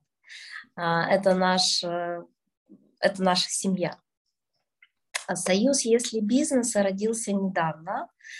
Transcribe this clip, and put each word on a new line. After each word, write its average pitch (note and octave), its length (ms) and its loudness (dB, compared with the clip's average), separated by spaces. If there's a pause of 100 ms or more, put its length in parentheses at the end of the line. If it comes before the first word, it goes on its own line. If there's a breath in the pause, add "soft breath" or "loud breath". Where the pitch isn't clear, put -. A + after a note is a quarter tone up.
(760 loud breath)
А, E3+ 340 0
это G3 260 4
наш, F#3 500 2
э, F3 360 -4 (800)
это F#3+ 240 0
наша F3+ 260 2
семья. F3+ 480 -2 (1300)
А - 120 -4
союз, A3+ 480 2
если A3+ 340 2
бизнеса, A#3+ 640 2
родился G3+ 480 -2
недавно, F#3 800 -2 (300 loud breath)